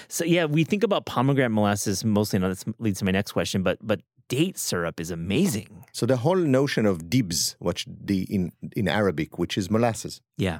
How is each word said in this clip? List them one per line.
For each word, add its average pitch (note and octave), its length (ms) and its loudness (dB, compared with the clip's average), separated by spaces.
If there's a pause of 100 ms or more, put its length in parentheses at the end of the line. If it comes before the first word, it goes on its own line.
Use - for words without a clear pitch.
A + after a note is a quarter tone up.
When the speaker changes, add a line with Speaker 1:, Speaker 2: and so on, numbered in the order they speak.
Speaker 1:
So - 160 -4
yeah, E3+ 220 2
we D3+ 180 2
think - 200 0
about E3+ 220 0
pomegranate C3 460 2
molasses G#2 540 2
mostly, G#2 320 2
and F#2 80 2
that F#2 180 -4 (160)
leads G#2 200 -2
to G#2 60 -2
my F#2+ 60 2
next G2 220 0
question, F#2 280 0
but, F2+ 200 0
but A2 180 -2 (300)
date E3 280 0
syrup E2+ 440 -4
is E2 100 -6
amazing. G2+ 800 -2
Speaker 2:
So - 140 -4
the B2 120 2
whole D#3+ 200 2
notion C3+ 480 2
of E2+ 240 0
dibs, F2 500 0
which E2+ 260 -4
the, F#2 360 -4 (120)
in, F2+ 200 -2 (200)
in G2+ 140 -2
Arabic, E2 500 0
which F2 200 -2
is F#2 120 -2
molasses. A2+ 520 -2 (160)
Speaker 1:
Yeah. E2 220 -2